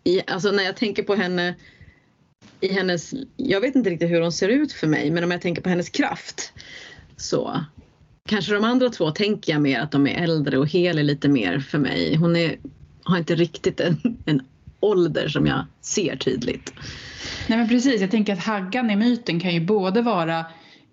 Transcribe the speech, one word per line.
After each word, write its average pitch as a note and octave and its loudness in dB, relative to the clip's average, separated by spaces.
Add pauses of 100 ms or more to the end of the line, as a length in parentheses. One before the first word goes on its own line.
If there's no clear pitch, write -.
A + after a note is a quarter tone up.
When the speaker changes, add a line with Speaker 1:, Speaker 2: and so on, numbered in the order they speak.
Speaker 1:
i, F3+ 2
alltså, F#3+ -2
när G3 2
jag F#3+ -2
tänker G3+ -2
på G3+ 0
henne, F3+ 0 (1040)
i F#3+ 2
hennes... F#3 -2 (240)
Jag G3 0
vet C4+ 0
inte A#3+ 2
riktigt E3+ 0
hur E3+ 4
hon E3+ 0
ser F#3+ 0
ut C#4 2
för - -4
mig, D3 2
men E3+ 0
om F3 0
jag F3 -4
tänker F3 -4
på F#3 -2
hennes F3 0
kraft - -4 (640)
så - -4 (640)
kanske G#3 0
de G#3 2
andra B3 2
två E3+ -2
tänker G3+ -2
jag D3+ 2
mer C3+ 2
att D3+ -4
de C#3+ 4
är - -2
äldre, D3+ 0
och C#3+ 4
Hel F3 2
är D3 2
lite D3 2
mer A2+ 2
för C#3+ -4
mig. E2+ 0
Hon E3+ 4
är, E3+ 0 (480)
har F3+ 2
inte E3+ -2
riktigt E3+ 0
en, F3+ 0
en D3 2 (380)
ålder F3 2
som D3+ 0
jag C3+ 0 (160)
ser - -2
tydligt. - -4 (720)
Speaker 2:
Nej, A3+ 2
men A#3 2
precis, B3 2
jag F#3+ 0
tänker G#3 2
att E3+ -4
haggan A3 -2
i G3+ 2
myten A3 2
kan F3+ 0
ju E3+ 2
både G3 2
vara E3 0 (480)